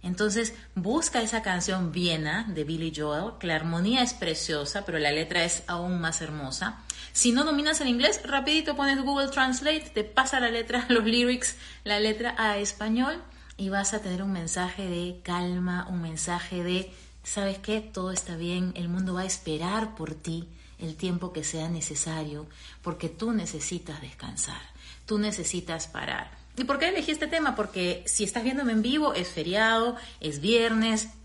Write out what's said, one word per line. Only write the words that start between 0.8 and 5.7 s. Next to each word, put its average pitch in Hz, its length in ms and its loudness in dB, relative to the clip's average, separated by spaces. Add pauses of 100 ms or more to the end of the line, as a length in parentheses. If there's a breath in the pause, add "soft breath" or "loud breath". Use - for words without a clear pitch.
esa 226 200 0
canción 180 520 0
Viena 170 560 0
de 156 160 -2
Billy 160 280 -2
Joel, 151 460 -2
que 180 80 -4
la 165 80 2
armonía 170 480 2
es 240 100 0
preciosa, 160 720 -2
pero 165 140 -2
la 147 140 4
letra 165 320 2
es - 220 -2
aún 175 340 -2